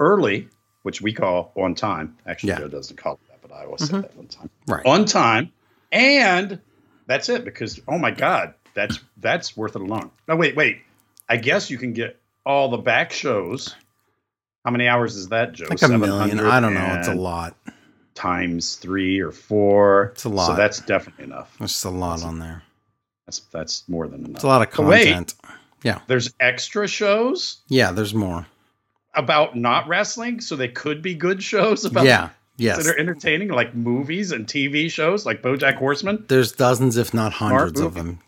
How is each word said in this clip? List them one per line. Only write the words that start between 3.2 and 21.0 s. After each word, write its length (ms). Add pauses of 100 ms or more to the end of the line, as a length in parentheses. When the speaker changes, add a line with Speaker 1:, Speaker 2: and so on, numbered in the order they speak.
Speaker 1:
that, 140
but 120
I 100
always 180
Speaker 2:
Mm-hmm. 140
Speaker 1:
say 60
that 140
one 120
time. 220 (160)
Speaker 2:
Right. 200
Speaker 1:
On 180
time. 480 (400)
And 680 (480)
that's 220
it, 160
because, 440
oh 100
my 120
God, 440 (200)
that's, 240 (200)
that's 380
worth 200
it 60
alone. 280 (180)
No, 80
wait, 200
wait. 260 (460)
I 80
guess 340
you 80
can 140
get 280 (240)
all 240
the 100
back 340
shows. 640 (880)
How 80
many 160
hours 280
is 120
that, 240
Joe? 180
Speaker 2:
Like 120
a 60
million. 120 (300)
Speaker 1:
Seven 80
hundred 120
Speaker 2:
I 100
don't 140
know. 240
It's 100
a 40
Speaker 1:
and 80
Speaker 2:
lot. 360 (580)
Speaker 1:
times 640
three 440
or 100
four. 840
Speaker 2:
It's 100
a 40
lot. 200
Speaker 1:
So 80
that's 240
definitely 440